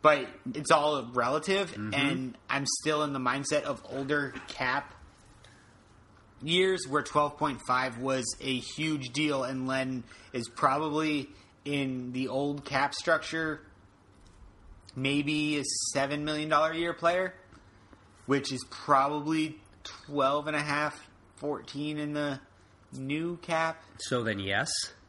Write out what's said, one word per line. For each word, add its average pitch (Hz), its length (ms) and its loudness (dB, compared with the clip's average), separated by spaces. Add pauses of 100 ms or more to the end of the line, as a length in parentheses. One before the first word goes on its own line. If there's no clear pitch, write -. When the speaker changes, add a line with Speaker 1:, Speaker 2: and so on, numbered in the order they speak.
Speaker 1:
but 147 260 6 (260)
it's 147 180 0
all 147 320 4 (100)
relative, 151 580 0
Speaker 2:
Mm-hmm. 107 220 -6
Speaker 1:
and 139 440 0 (120)
I'm 139 160 0 (160)
still 151 220 2
in 143 100 -2
the 135 60 -2
mindset 135 440 0
of 139 260 -4
older 139 440 0 (140)
cap 131 460 -2 (1500)
years 180 460 2
where 143 140 2
twelve 147 360 2
point 143 300 0
five 127 300 0
was 131 280 0 (160)
a 135 180 -2
huge 147 500 -4
deal, 139 340 0
and 131 240 -4
Len 131 360 -2 (300)
is 120 140 -4
probably 151 840 2 (340)
in 131 480 -2
the 127 160 -2
old 143 380 0
cap 143 280 2
structure, 160 680 0 (1300)
maybe 147 600 2
a 139 60 -2 (300)
seven 139 320 0
million 151 240 -2
dollar 156 220 4
a 160 60 -4
year 170 160 -2
player, 180 400 2 (960)
which 135 240 2
is 127 180 -6
probably 151 920 2 (240)
twelve 143 640 0
and 156 80 -2
a 147 60 0
half, 147 460 -2 (300)
fourteen 147 600 -4
in 147 160 -4
the 147 260 -2 (540)
new 151 440 -4
cap. 160 440 0 (180)
Speaker 2:
So 123 240 0
then, 107 160 0
yes. 98 300 0 (400)